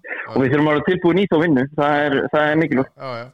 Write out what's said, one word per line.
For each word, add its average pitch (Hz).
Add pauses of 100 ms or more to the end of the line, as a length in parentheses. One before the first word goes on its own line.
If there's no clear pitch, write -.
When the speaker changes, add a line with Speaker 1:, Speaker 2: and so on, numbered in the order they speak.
Speaker 1:
já. -
Speaker 2:
og -
við 131
þurfum 151
að 151
vera 147
tilbúin 180
í 202
þá 175
vinnu, 147
það 147
er, 143
það 151
er 151
mikilvægt. 143
Speaker 1:
Já, 135
já. 117